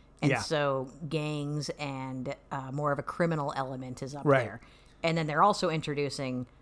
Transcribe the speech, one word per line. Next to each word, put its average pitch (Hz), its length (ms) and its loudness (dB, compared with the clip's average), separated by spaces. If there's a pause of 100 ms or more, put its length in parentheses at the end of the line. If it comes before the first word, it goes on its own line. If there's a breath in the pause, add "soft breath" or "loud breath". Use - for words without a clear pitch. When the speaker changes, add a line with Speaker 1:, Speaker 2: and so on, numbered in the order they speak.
(220 soft breath)
Speaker 1:
And 143 100 4
Speaker 2:
Yeah. 123 80 4
Speaker 1:
so 139 500 0 (200)
gangs 151 600 -2 (100)
and, 131 560 -6 (160)
uh, 131 200 -6
more 147 200 0
of 143 80 0
a 139 40 -6
criminal 156 520 0
element 131 480 -6
is 135 120 -8
up 139 100 -8
Speaker 2:
Right. 135 180 6
Speaker 1:
there. 107 180 -8 (420 soft breath)
And 165 140 2
then 160 100 0
they're 151 160 4
also 202 260 6
introducing 143 800 -2 (140)